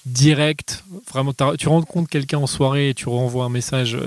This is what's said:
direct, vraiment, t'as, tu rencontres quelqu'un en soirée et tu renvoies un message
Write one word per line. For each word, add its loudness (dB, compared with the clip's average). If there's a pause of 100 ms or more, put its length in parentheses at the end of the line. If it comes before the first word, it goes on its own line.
direct, 2 (280)
vraiment, -2
t'as, 0
tu -4
rencontres 2
quelqu'un -2
en 0
soirée 0
et -2
tu -8
renvoies 0
un -2
message -2